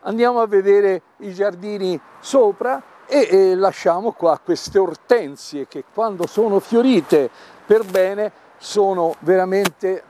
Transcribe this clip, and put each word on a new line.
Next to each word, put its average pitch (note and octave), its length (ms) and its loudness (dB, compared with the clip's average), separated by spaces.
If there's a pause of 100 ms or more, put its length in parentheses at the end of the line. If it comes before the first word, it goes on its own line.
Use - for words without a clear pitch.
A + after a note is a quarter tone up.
andiamo A#3 380 0
a A3+ 60 2
vedere G3+ 560 2 (160)
i G3+ 140 -14
giardini F#3+ 640 -4 (220)
sopra B3 600 0 (240)
e, C4 240 2
e F#3+ 240 4
lasciamo F#3+ 580 -2
qua - 300 0
queste - 360 -4
ortensie D#3 880 -4
che - 260 -14
quando G3+ 340 -4
sono G3+ 340 0
fiorite G3 720 2 (340)
per A3 200 2
bene F#3+ 460 -2 (280)
sono F#3 640 -2
veramente F#3 880 -2